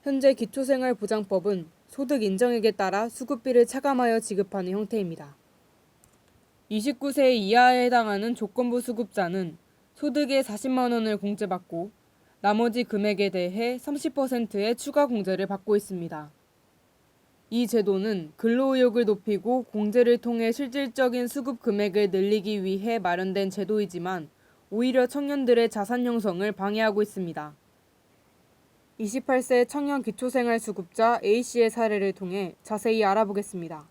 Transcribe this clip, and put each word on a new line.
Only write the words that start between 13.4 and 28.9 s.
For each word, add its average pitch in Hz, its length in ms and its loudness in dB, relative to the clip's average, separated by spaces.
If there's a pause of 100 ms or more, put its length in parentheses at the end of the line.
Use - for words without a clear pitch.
삼십 285 380 -6
퍼센트의 233 640 -2
추가 285 280 2
공제를 190 420 -2
받고 196 280 0
있습니다. 165 560 -6 (1200)
이 233 140 0
제도는 196 680 0
근로의욕을 247 680 2
높이고 214 600 0
공제를 233 560 2
통해 233 340 -2
실질적인 247 760 -2
수급 247 340 -6
금액을 208 500 0
늘리기 202 520 0
위해 196 340 -2
마련된 190 520 -2
제도이지만 185 800 -4 (400)
오히려 247 360 2
청년들의 254 640 2
자산 226 360 -2
형성을 208 480 -2
방해하고 208 480 0
있습니다. 165 520 -6 (1500)